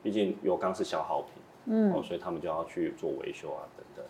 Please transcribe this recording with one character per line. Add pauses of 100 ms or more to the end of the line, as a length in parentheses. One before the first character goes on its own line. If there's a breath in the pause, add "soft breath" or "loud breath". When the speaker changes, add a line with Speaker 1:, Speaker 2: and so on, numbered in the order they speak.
Speaker 1:
毕
竟
油
缸
是
消
耗
品， (360)
Speaker 2:
嗯。
Speaker 1:
哦，
所
以
他
们
就
要
去
做 (100)
维
修
啊
等 (100)
等